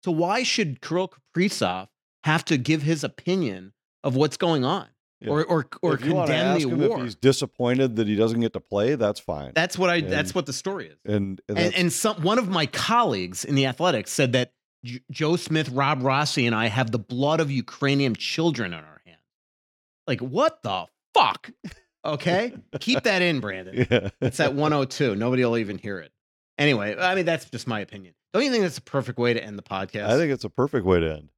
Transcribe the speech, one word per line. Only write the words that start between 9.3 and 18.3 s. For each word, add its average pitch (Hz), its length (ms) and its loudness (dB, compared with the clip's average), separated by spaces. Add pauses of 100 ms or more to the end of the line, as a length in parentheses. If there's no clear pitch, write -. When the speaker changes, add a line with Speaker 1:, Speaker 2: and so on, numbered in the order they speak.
Speaker 1:
That's 175 240 -2
what 180 120 2
I, 175 80 2
Speaker 2:
And 170 120 -2
Speaker 1:
that's 165 240 -2
what 180 120 -2
the - 80 -8
story 190 340 -8
is. 76 180 -20
Speaker 2:
and, 104 80 -2
and 98 360 -2
Speaker 1:
And, 104 80 -2
Speaker 2:
that's 175 180 2
Speaker 1:
and 180 180 2
some, 175 280 -2
one 202 180 2
of 220 100 -2
my 170 180 0
colleagues 120 760 -2
in 143 120 -2
the 135 100 4
Athletics 131 460 0
said 135 220 2
that 123 200 0 (320)
J-, 120 160 -12 (100)
Joe 156 240 0
Smith, 156 340 -2
Rob 135 340 0
Rossi, 135 420 2
and 117 100 2
I 113 120 0
have 113 240 0
the 117 80 -2
blood 139 420 0
of 143 100 0
Ukrainian 139 640 0
children 120 580 -2